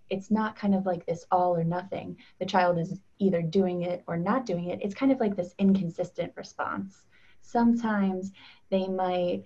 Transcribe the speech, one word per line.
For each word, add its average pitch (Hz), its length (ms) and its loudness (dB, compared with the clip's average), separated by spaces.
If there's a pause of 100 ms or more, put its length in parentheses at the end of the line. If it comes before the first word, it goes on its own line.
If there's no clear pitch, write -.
(100)
it's 190 200 -6
not 220 240 0
kind 202 200 0
of 185 100 0
like 180 220 -2
this 170 240 -6
all 180 260 2
or 165 80 0
nothing. 180 520 -4 (220)
The 190 80 -4
child 180 320 4
is 170 220 -4 (180)
either 175 220 2
doing 180 420 0
it 175 240 -4
or 170 120 -4
not 226 260 0
doing 175 240 -4
it. 196 140 -6
It's 202 120 -4
kind 269 180 2
of 262 80 2
like 202 140 0
this 180 240 -6
inconsistent 180 760 0
response. 165 720 -8 (340)
Sometimes 214 920 2 (360)
they 190 180 0
might 185 600 0